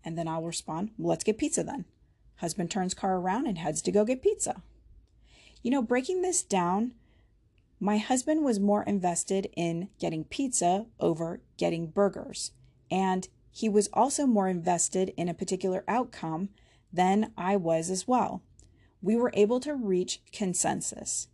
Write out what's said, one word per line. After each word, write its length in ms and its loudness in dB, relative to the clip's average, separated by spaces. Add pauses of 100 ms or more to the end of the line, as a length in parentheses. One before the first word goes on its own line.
And 140 -6
then 100 -4
I'll 160 -4
respond, 540 -6
"Well, 120 -2
let's 140 0
get 140 0
pizza 260 0
then." 220 -6 (500)
Husband 360 -4
turns 220 -2
car 240 0
around 300 0
and 100 -2
heads 240 -4
to 100 0
go 140 6
get 160 0
pizza. 400 0 (1000)
You 80 0
know, 100 2
breaking 400 0
this 220 0
down, 500 0 (840)
my 180 2
husband 480 2
was 140 2
more 240 4
invested 720 0
in 340 -2 (100)
getting 240 -4
pizza 640 0 (140)
over 420 -2 (160)
getting 300 -2
burgers. 640 -2 (400)
And 360 0 (220)
he 180 -4
was 240 4
also 360 2
more 200 4
invested 720 0
in 100 -2
a 60 -2
particular 540 -2
outcome 640 -2 (440)
than 420 2
I 200 0
was 340 2
as 180 -4
well. 360 0 (580)
We 140 2
were 180 2
able 280 4
to 120 -4
reach 480 -2 (100)
consensus. 1040 -4